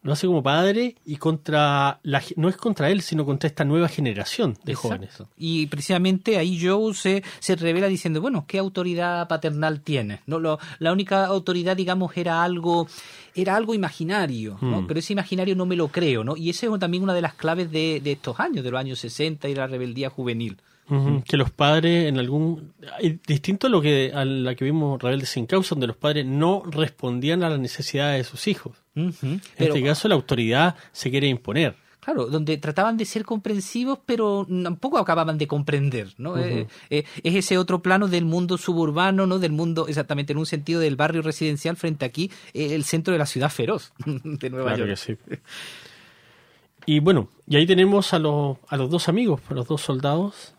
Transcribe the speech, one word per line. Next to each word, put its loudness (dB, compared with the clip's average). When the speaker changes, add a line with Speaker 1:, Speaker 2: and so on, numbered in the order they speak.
Speaker 1:
Lo -2
hace 0
como 4
padre 2
y -6
contra 2
la 0
ge-, -12
no 2
es -4
contra 0
él, 2
sino -2
contra 0
esta -2
nueva 2
generación -2
de -6
Speaker 2:
Exacto. -4
Speaker 1:
jóvenes. -6
Speaker 2:
Y -2
precisamente 0
ahí 0
Joe 2
se, 0
se 2
revela 2
diciendo, 0
"Bueno, -2
¿qué -4
autoridad -2
paternal -2
tiene?". -2
No, -4
lo, 0
la 2
única 2
autoridad, 0
digamos, -2
era 0
algo, 0
era 0
algo 0
imaginario, -2
¿no? 0
Speaker 1:
Hmm. -4
Speaker 2:
Pero -2
ese -4
imaginario -2
no 0
me 0
lo 2
creo, 2
¿no? -2
Y -2
esa -4
es 0
también 0
una 0
de 0
las -2
claves -2
de, 0
de 0
estos -6
años, -2
de -4
los -2
años -6
sesenta -4
y -2
la -2
rebeldía -4
juvenil. -4
Speaker 1:
Ujú, 0
Speaker 2:
Hmm. 2
Speaker 1:
que 2
los 2
padres 4
en 0
algún, -2
eh, 0
distinto 0
a 4
lo 6
que, 4
a 0
la -2
que -2
vimos 0
Rebelde 0
Sin -4
Causa, 2
donde 0
los -4
padres 0
no 2
respondían 0
a 0
las 0
necesidades -2
de -4
sus -8
hijos. -4
Speaker 2:
Ujú, -2
Speaker 1:
En -4
Speaker 2:
pero 2
Speaker 1:
este 2
caso, 2
la 6
autoridad 2
se -6
quiere 2
imponer. 0
Speaker 2:
Claro, -2
donde -2
trataban 0
de -2
ser -6
comprensivos, -4
pero 0
tampoco -2
acababan 2
de -2
comprender, 0
¿no? -8
Speaker 1:
Ujú. -2
Speaker 2:
Eh, -2
eh, 0
es 2
ese 2
otro 2
plano 4
del 2
mundo 0
suburbano, 2
¿no? 2
Del 0
mundo, 0
exactamente, -2
en 0
un -2
sentido -2
del 2
barrio 0
residencial -2
frente -2
aquí, -4
eh, -2
el -2
centro 0
de 2
la 2
ciudad 0
feroz -4
<laughs> -12
de -6
Nueva -2
Speaker 1:
Claro -2
Speaker 2:
York. -2
Speaker 1:
que -6
sí. -18
Y 4
bueno, 4
y 4
ahí 8
tenemos 4
a 2
los, 0
a -4
los 0
dos 0
amigos, 2
a -4
los -2
dos -2
soldados. -2